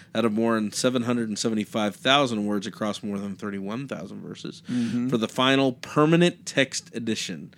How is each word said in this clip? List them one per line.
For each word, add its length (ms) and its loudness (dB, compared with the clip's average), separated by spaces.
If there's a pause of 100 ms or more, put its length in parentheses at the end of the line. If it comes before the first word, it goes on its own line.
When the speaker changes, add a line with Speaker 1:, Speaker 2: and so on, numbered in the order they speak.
(140)
Speaker 1:
out 120 2
of 80 2
more 220 2
than 180 -2
seven 300 0
hundred 260 -2
and 100 -6
seventy-five 560 0
thousand 500 2
words 220 -2
across 340 -4
more 160 -6
than 200 -8
thirty-one 500 -8
thousand 320 -10
verses, 500 -12
Speaker 2:
Mm-hmm. 380 0
Speaker 1:
for 80 0
the 140 0
final 420 4
permanent 720 4
text 480 -2
edition. 640 -6